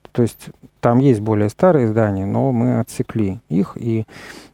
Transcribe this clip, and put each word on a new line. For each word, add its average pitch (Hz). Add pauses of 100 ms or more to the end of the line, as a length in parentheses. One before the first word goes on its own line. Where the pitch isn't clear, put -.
(100)
То -
есть - (320)
там 120
есть 131
более 104
старые 156
здания, 104
но 117
мы 120
отсекли 113 (100)
их, 175
и, 113 (500)